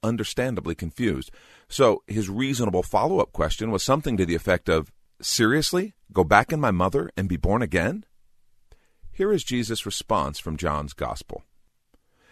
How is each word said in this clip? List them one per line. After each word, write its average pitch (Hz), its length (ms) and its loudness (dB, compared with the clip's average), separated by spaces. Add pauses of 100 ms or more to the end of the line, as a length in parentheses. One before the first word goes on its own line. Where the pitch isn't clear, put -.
understandably 110 720 -2
confused, 85 560 -4 (380)
so 113 400 4
his 104 200 -2
reasonable 113 540 0
follow-up 123 500 0
question 85 380 -2
was 98 140 0
something 135 320 0
to 92 100 2
the 85 80 0
effect 87 340 0
of, 80 220 0 (320)
"Seriously? 151 720 2 (180)
Go 92 120 4
back 101 280 4
in 156 60 0
my 127 140 2
mother 92 440 2
and 95 120 -2
be 87 80 -2
born 101 260 0
again?" 92 420 0 (1080)
Here 196 200 2
is 180 120 2
Jesus' 117 420 -2
response 80 540 -2
from 78 160 -6
John's 73 360 -2
Gospel. - 520 -8 (880)